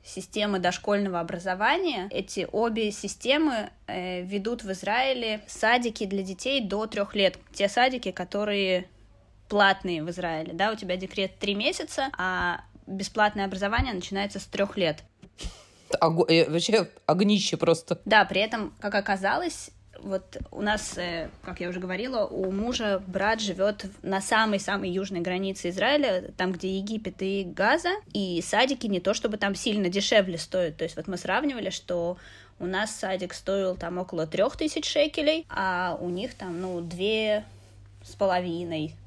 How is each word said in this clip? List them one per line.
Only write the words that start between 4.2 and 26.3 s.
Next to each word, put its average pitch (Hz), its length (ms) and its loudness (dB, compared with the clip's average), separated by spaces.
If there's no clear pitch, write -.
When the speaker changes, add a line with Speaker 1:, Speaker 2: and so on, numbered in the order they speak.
Speaker 1:
ведут 202 400 -4
в 202 100 -8
Израиле 226 760 -2
садики 226 580 2
для 196 180 -2
детей 247 380 -2
до 208 260 -2
трех 202 280 -4
лет. 196 240 4
Те 202 140 2
садики, 240 440 2
которые 190 760 0
платные 190 560 4
в 175 60 -4
Израиле. 170 420 -4
Да, 185 200 2
у 214 40 -4
тебя 180 200 -4
декрет 190 420 -4
три 202 160 4
месяца, 277 640 0
а 180 420 2
бесплатное 202 600 2
образование 202 480 0
начинается 196 440 -2
с - 60 -10
трех - 320 0
лет. 160 260 2
Speaker 2:
Ого-, 160 280 6
э, - 220 6
вообще 175 380 2
огнище 190 500 4
просто. 165 480 2
Speaker 1:
Да, 208 200 8
при 185 160 0
этом, 214 400 -2
как 208 160 -2
оказалось, 202 720 0
вот 190 360 -6
у - 100 -10
нас, 208 380 -2
э, 170 300 -4
как 185 160 -10
я 175 80 -4
уже 180 100 -6
говорила, 196 480 -2
у 185 240 -2
мужа 208 560 0
брат 202 340 0
живет 202 440 0
в, 190 200 -14
на 190 160 0
самой-самой 202 680 0
южной 190 300 -4
границе 185 500 -2
Израиля, 208 680 2